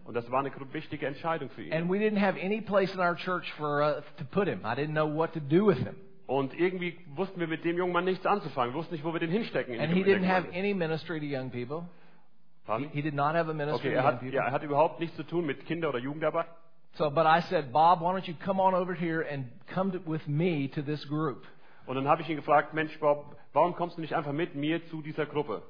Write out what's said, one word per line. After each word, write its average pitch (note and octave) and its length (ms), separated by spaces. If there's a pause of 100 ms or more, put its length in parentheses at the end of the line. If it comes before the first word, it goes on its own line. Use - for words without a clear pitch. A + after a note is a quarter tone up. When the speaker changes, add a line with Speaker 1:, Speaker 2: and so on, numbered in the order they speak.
Speaker 1:
Und A#2 100
das A#2 140
war C3 120
eine C#3 100
gr-, C3 200
wichtige D#3 360
Entscheidung D3 420
für - 140
ihn. D#2 100
Speaker 2:
And E3+ 180
we G3 60
didn't G#3+ 240
have F#3 180
any G3+ 220
place F#3+ 320
in F#3 60
our F3 160
church F3 420
for, D3 240
uh, D3 200 (160)
to - 120
put F#3+ 180
him. A2+ 160
I A2 120
didn't D3+ 180
know D#3 180
what D#3+ 220
to E3 60
do D#3 260
with F#3 140
him. - 160 (320)
Speaker 1:
Und C3+ 300
irgendwie F3+ 420 (160)
wussten F#3+ 240
wir E3+ 80
mit D#3+ 180
dem E3+ 120
jungen F3+ 140
Mann F3 140
nichts F#3 220
anzufangen. D3 480
Wir - 40
wussten - 140
nicht, D3 100
wo E3 80
wir D#3+ 80
den E3 120
hinstecken D3 420
in A#2 80
Speaker 2:
And D#3 100
Speaker 1:
die F3 40
Speaker 2:
he F#3+ 80
Speaker 1:
Gemeinde. G3 240
Speaker 2:
didn't F#3 40
have F3+ 220
any G3+ 220
ministry D#3+ 440
to D3+ 60
young C3 240
people. B2 360 (840)
Speaker 1:
Pardon? B2 220
Speaker 2:
He, D3 80
he D3 40
did D3 140
not C#3+ 180
have E3 160
a D#3 40
ministry C#3+ 360
Speaker 1:
Okay, G#2 60
Speaker 2:
to - 0
Speaker 1:
er B2+ 80
Speaker 2:
young C#3+ 100
Speaker 1:
hat, B2 80
Speaker 2:
people. B2+ 140
Speaker 1:
ja, B2 100
er A#2+ 60
hat D3 100
überhaupt D3+ 380
nichts E3 180
zu D#3 60
tun E3 240
mit - 180
Kinder- E3+ 240
oder B2+ 80
Jugendarbeit. D#3 480 (480)
Speaker 2:
So, D#3 160
but D#3 160
I E3 240
said, D3 240
"Bob, E3+ 280
why F3 120
don't F#3+ 140
you E3+ 80 (100)
come F#3+ 160
on F#3 140
over F3+ 180
here E3 340
and C#3 180 (280)
come F#3+ 180
to, F3+ 140
with D#3 220
me D3 480
to D#3 80
this D3 260
group?" D3+ 340 (440)
Speaker 1:
Und B2+ 80
dann C3+ 120
habe D#3 140
ich D3+ 80
ihn D#3+ 80
gefragt, D3+ 380
"Mensch, D#3 240
Bob, D3 360 (180)
warum F3 220
kommst F3 220
du E3 40
nicht D3 140
einfach D3 160
mit E3 240
mir D#3 320
zu D#3 140
dieser D3+ 240
Gruppe?" C3+ 440